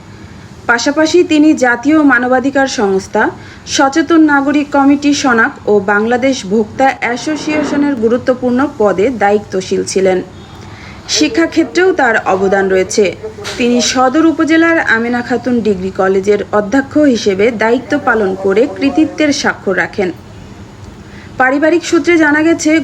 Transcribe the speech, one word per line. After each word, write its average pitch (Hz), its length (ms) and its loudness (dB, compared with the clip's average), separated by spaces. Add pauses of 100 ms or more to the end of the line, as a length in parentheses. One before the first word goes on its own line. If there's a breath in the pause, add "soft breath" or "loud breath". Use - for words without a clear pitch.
(640 loud breath)
পাশাপাশি 311 580 2
তিনি 302 300 4
জাতীয় 247 480 2
মানবাধিকার 262 680 2
সংস্থা 208 600 -2 (380 loud breath)
সচেতন 302 540 2
নাগরিক 285 500 2
কমিটি 285 420 2
সনাক 240 560 0
ও 208 100 4
বাংলাদেশ 226 640 0
ভোক্তা 214 540 0
অ্যাসোসিয়েশনের 285 960 -2
গুরুত্বপূর্ণ 247 720 0 (100)
পদে 202 320 2
দায়িত্বশীল 202 760 -2
ছিলেন। 185 380 0 (880 loud breath)
শিক্ষাক্ষেত্রেও 330 840 0
তার 226 220 0 (100)
অবদান 190 440 0
রয়েছে। 185 460 0 (420)
তিনি 240 240 0
সদর 262 440 2
উপজেলার 320 540 2
আমেনা 233 420 -2
খাতুন 240 380 -2
ডিগ্রি 190 380 -2
কলেজের 190 420 0 (120)
অধ্যক্ষ 214 460 0
হিসেবে 220 540 2
দায়িত্ব 233 540 -2
পালন 208 380 0
করে 202 320 2
কৃতিত্বের 294 580 0
স্বাক্ষর 190 440 -2
রাখেন। 180 340 -4 (1300 loud breath)
পারিবারিক 294 480 2
সূত্রে 339 320 2
জানা 302 260 2
গেছে, 320 400 2